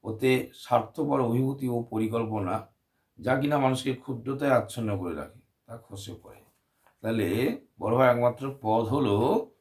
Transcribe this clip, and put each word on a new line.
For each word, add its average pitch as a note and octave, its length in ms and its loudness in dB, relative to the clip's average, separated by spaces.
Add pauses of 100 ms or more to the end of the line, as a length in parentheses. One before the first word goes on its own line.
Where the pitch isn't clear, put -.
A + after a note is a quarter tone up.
ওতে B2 500 0
স্বার্থপর C#3 680 -2
অভিভূতি C3 460 0
ও A#2+ 160 -2
পরিকল্পনা A2 840 -2 (520)
যা B2+ 200 0
কিনা D3 180 0
মানুষকে C3 380 0
ক্ষুদ্রতায় C3+ 560 -4
আচ্ছন্ন A2 460 0
করে F2 180 -6
রাখে - 240 -12 (260)
তা A#2 180 -16
খসে - 400 -14
পড়ে। - 180 -20 (600)
তাহলে A2 580 0 (200)
বড় G#2+ 160 0
হওয়ার B2+ 140 6
একমাত্র B2 520 0
পথ A2 260 2
হলো C3 720 2